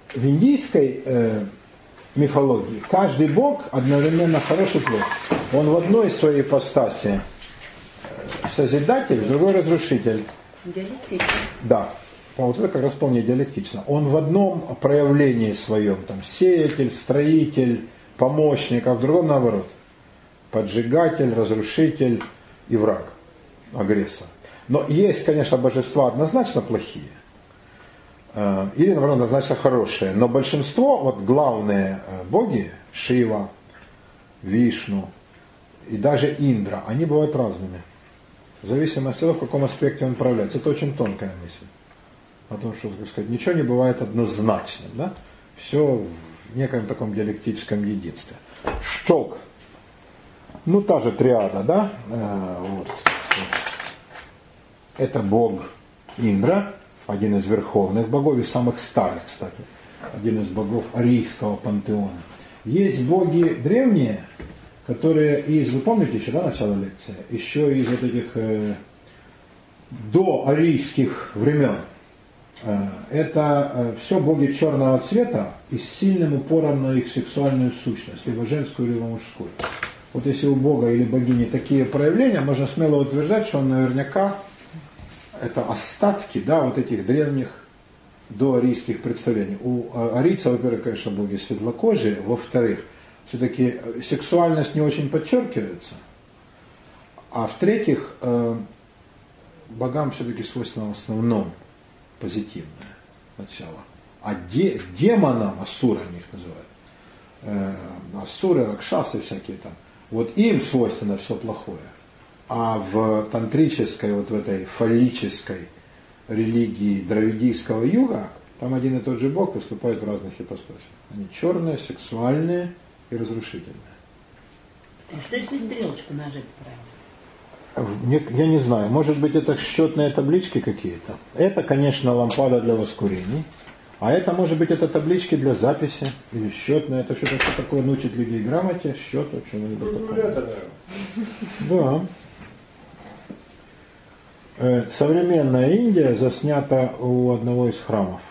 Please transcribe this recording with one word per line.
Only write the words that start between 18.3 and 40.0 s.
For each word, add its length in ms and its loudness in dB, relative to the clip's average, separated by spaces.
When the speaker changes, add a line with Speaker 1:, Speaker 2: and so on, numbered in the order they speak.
Speaker 1:
а 80 4
в 60 -2
другом 260 4
наоборот. 420 2
Поджигатель, 840 2
разрушитель 880 2
и 80 2
враг, 360 2
агрессор. 540 -2
Но 180 2
есть, 380 2
конечно, 340 2
божества 480 2
однозначно 540 0
плохие, 500 -4
э, 320 0
или, 160 6
наоборот, 220 2
однозначно 420 2
хорошие. 560 2
Но 160 6
большинство, 760 2
вот 200 0
главные, 840 2
э, 240 -10
боги, 400 0
Шива, 580 0
Вишну 680 0
и 80 -6
даже 420 2
Индра, 480 0
они 180 -2
бывают 300 2
разными. 480 -4
В 60 -14
зависимости 560 -2
от 60 4
того, 40 4
в 60 -6
каком 240 -2
аспекте 400 -2